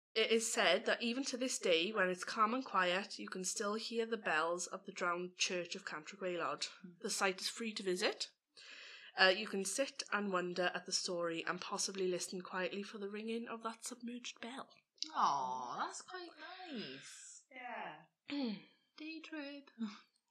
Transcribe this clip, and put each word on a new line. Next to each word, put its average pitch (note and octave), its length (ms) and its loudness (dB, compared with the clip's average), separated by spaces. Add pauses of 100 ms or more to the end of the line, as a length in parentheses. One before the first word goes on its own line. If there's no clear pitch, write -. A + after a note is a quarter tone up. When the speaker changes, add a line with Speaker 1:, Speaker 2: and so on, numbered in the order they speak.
(140)
Speaker 1:
It A3 160 4
is A3+ 220 4
said G3+ 340 8
that A3 160 2
even A#3+ 220 2
to C4 120 -2
this B3+ 220 0
day, F3 320 6
when G3 200 4
it's F3+ 120 -2
calm A3 320 4
and C4 100 0
quiet, F#3 540 2
you G#3 100 -8
can F#3 160 -4
still G#3 300 0
hear A3+ 320 0
the A3+ 100 -2
bells F3 520 2
of F#3 180 -8
the F#3 60 -8
drowned F3+ 440 0
church F3+ 380 0
of F#3+ 100 -10
Cant D#3 280 -8
y G3 80 -16
Gwaelod. E3 480 0 (180)
Speaker 2:
Mm. F3 140 -16
Speaker 1:
The G3 100 -4
site F#3+ 300 2
is - 80 -2
free A3+ 240 -4
to G#3 100 -6
visit. F#3+ 460 0 (920)
Uh, F#3+ 160 12
you G#3+ 120 -4
can G3 160 -2
sit - 480 -2
and G3+ 200 2
wonder F3+ 440 2
at F3+ 100 -4
the F#3 60 -4
story E3+ 560 0
and F3+ 120 -2
possibly F#3+ 460 -2
listen F3+ 340 0
quietly F#3 440 -2
for A3 140 -10
the G3+ 100 -6
ringing A3+ 400 -4
of A3+ 160 -6
that A3+ 200 -6
submerged A#3+ 560 -10
bell. A#3+ 280 -8 (440)
Speaker 2:
Aw, C#3 720 2
that's F#4 180 -6
quite F4+ 280 -10 (400)
nice. C#3+ 800 -10
Speaker 3:
Yeah. A3 460 -8 (340)
Speaker 1:
Mm. B3+ 280 0 (380)
Speaker 2:
Day D#4+ 240 -10
trip. C#4+ 500 -10 (600)